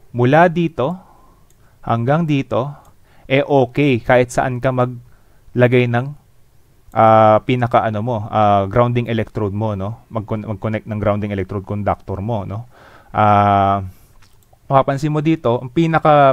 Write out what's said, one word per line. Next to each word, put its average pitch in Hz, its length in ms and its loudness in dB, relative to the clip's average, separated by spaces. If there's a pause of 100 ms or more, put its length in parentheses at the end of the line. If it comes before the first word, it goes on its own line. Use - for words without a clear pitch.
(140)
mula 131 320 4
dito 165 480 -2 (880)
hanggang 131 480 0
dito, 135 400 -2 (560)
eh, 135 160 0
okay, 139 560 2
kahit 123 320 2
saan 131 320 -4
ka 135 80 -2
maglagay 123 1200 -2
ng, 123 240 -4 (800)
ah, 110 480 6
pinaka, 123 400 0
ano 107 240 -4
mo, 110 240 -6
ah, 101 400 0
grounding 120 400 0
electrode 107 480 -4
mo, 107 160 -4
no? 101 400 -10
Mag-con-, 107 320 -8
mag-connect 107 400 -6
ng 107 160 -8
grounding 104 320 -2
electrode 98 320 -6
conductor 98 560 -6
mo, 104 240 -6
no? 104 240 -12 (400)
Ah, 101 720 2 (880)
mapapansin 139 400 0
mo 151 160 -2
dito, 156 320 0
ang 123 160 -12
pinaka 156 600 4